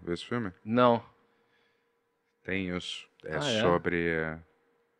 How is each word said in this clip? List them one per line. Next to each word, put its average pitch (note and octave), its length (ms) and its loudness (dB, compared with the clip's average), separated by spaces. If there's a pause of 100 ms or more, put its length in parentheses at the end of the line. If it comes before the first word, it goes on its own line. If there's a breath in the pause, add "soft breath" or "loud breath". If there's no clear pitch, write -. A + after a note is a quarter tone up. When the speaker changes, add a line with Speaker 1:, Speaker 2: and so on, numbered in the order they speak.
Speaker 1:
viu E2+ 100 -6
esse - 140 -6
filme? A2+ 260 -6 (100)
Speaker 2:
Não. A#2 400 4 (1400)
Speaker 1:
Tem F#2 320 -2
isso. - 320 -10 (160)
É D#2 100 -8
Speaker 2:
Ah, - 20 -2
é? - 40 0 (220)
Speaker 1:
sobre, F2 480 2
é D#2+ 280 -2 (600)